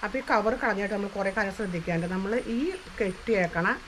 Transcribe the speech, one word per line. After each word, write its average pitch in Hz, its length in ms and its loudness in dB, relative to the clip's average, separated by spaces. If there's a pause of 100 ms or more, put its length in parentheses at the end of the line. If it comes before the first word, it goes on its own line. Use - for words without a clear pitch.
അപ്പോൾ 185 140 -2
ഈ - 20 0 (100)
കവർ 220 240 6
കളഞ്ഞിട്ട് 208 400 0
നമ്മൾ 202 140 -2
കുറേ 196 220 0
കാര്യം 196 220 0
ശ്രദ്ധിക്കാനുണ്ട്. 175 600 -2
നമ്മൾ 190 220 -2 (120)
ഈ 262 260 0 (280)
കെട്ടിയേക്കണ 190 760 2 (120)